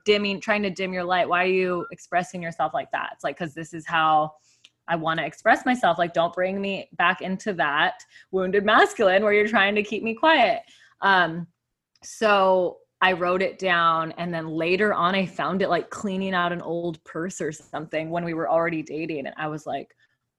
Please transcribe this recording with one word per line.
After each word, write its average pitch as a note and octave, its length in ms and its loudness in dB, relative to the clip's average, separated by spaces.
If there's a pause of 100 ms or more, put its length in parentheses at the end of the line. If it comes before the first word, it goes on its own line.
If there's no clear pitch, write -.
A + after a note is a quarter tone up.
dimming, G3+ 380 0
trying G#3 220 0
to G3 80 -2
dim F#3 220 -6
your F#3 100 -4
light. F3 260 0
"Why F3 140 2
are F#3 40 0
you F#3 440 0
expressing F3 500 -6
yourself E3 320 -4
like C#3+ 180 -4
that?" - 220 -4
It's - 100 -14
like, C#3+ 140 -6
"'Cause E3 160 -8
this E3 200 -14
is D#3+ 120 -12
how D#3 480 2 (540)
I E3 80 -2
wanna D#3+ 280 2
express F3+ 420 2
myself. G#3 340 2
Like, E3+ 140 0
don't E3+ 200 0
bring F#3 260 -2
me G3 340 -6
back F3+ 280 2
into F#3+ 320 -4
that D#3+ 460 0 (320)
wounded F#3+ 340 0
masculine G#3+ 580 4
where G#3 100 2
you're G#3 140 4
trying G#3 280 2
to G#3 80 0
keep G#3 180 -6
me A3 140 -4
quiet." B3 480 4 (380)
Um, F3 440 2 (580)
so F#3+ 760 2 (200)
I F#3 140 4
wrote F3+ 300 0
it F3 160 -4
down, E3 540 2
and F3 200 -8
then D#3+ 140 -6
later F3 440 0
on F3 220 0
I F#3+ 140 0
found E3+ 340 -2
it, E3 80 0
like, E3+ 220 -2
cleaning F#3+ 420 -6
out F3 180 0
an F3 120 -8
old E3+ 400 -6
purse F3 380 -8
or D#3 100 -4
something D#3 580 -8
when E3+ 160 -4
we E3+ 80 -4
were D#3+ 160 -4
already E3 320 0
dating, D3+ 460 -8
and - 100 -12
I D#3 120 -6
was D3+ 180 -10
like, C#3 260 -10 (460)